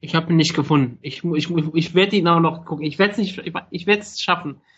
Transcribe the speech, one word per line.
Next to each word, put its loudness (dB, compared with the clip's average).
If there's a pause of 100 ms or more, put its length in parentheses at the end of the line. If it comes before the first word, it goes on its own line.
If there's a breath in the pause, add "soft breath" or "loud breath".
Ich -12
hab 0
ihn 4
nicht 4
gefunden. 0
Ich -14
mu-, -2
ich -2
mu-, -2
ich 0
werd 4
ihn 2
auch 6
noch 0
gucken. -8
Ich -8
werd's 2
nicht, -4
ich, -12 (180)
ich -8
werd's -2
schaffen. -4 (160)